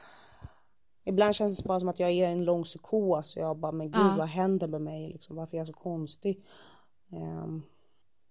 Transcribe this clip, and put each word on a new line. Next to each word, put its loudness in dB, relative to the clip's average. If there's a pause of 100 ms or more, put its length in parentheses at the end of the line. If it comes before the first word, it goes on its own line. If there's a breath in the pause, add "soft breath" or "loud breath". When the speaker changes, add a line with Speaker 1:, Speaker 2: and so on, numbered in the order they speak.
(1040 loud breath)
Speaker 1:
ibland 4
känns 0
det -6
bara 2
som 0
att -4
jag 4
är 4
i 4
en 2
lång 2
psykos. 0
Jag -2
bara, -4
"Men -6
gud, 4
Speaker 2:
Ja. 6
Speaker 1:
vad 0
händer 2
med -4
mig, -8
liksom? -16
Varför -8
är -2
jag -6
så -14
konstig?" -6 (680 loud breath)
Ehm. -8 (680 soft breath)